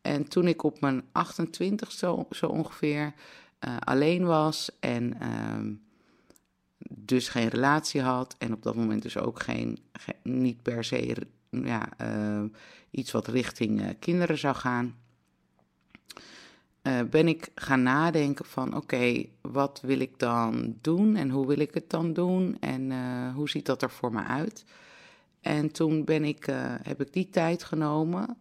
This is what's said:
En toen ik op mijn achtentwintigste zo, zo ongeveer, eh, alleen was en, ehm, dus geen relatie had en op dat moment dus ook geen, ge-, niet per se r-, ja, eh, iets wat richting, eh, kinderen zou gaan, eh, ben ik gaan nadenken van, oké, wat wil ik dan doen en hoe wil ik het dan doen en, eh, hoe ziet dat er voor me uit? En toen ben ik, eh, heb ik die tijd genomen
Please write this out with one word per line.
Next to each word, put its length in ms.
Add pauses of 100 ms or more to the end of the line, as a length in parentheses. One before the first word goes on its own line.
En 260
toen 200
ik 160
op 180
mijn 300
achtentwintigste 920
zo, 240
zo 180
ongeveer, 640 (460)
eh, 200
alleen 460
was 540
en, 400
ehm, 540 (1160)
dus 400
geen 180
relatie 540
had 360
en 160
op 100
dat 120
moment 260
dus 160
ook 220
geen, 400 (120)
ge-, 320
niet 380
per 220
se 280
r-, 540
ja, 320
eh, 460 (480)
iets 200
wat 160
richting, 540
eh, 80 (100)
kinderen 380
zou 180
gaan, 400 (1900)
eh, 280
ben 180
ik 280
gaan 280
nadenken 640
van, 300
oké, 500 (160)
wat 400
wil 180
ik 200
dan 640
doen 340
en 140
hoe 180
wil 120
ik 140
het 160
dan 240
doen 460
en, 320
eh, 420
hoe 160
ziet 160
dat 160
er 100
voor 200
me 120
uit? 420 (760)
En 300
toen 320
ben 200
ik, 240
eh, 340
heb 200
ik 120
die 160
tijd 340
genomen 760